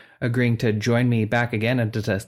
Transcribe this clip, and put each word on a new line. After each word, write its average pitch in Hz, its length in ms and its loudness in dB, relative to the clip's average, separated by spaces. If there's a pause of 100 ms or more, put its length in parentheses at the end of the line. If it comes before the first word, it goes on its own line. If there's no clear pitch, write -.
(220)
agreeing 120 360 0
to 113 140 0
join 117 380 2
me 113 160 2
back 120 260 0
again 117 260 0
and 110 140 0
to, 110 80 -4
to 101 280 -2